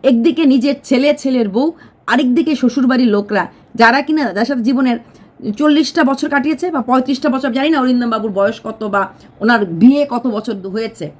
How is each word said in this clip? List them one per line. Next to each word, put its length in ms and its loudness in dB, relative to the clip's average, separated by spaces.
একদিকে 420 2
নিজের 300 2
ছেলে, 340 2
ছেলের 300 0
বউ, 240 0
আরেকদিকে 500 0
শ্বশুরবাড়ির 500 2
লোকরা, 400 0
যারা 280 4
কিনা, 300 -2
যার 120 -2
সাথে 160 -4
জীবনের 380 0
চল্লিশটা 480 2
বছর 240 -2
কাটিয়েছে 420 -2
বা 120 -4
পঁয়ত্রিশটা 460 -2
বছর, 240 -2
জানি 180 0
না 100 0
অরিন্দম 300 0
বাবুর 200 -4
বয়স 340 -2
কত 200 -10
বা 280 -4
ওনার 240 2
বিয়ে 460 4
কত 160 -4
বছর 420 -6
হয়েছে। 520 -8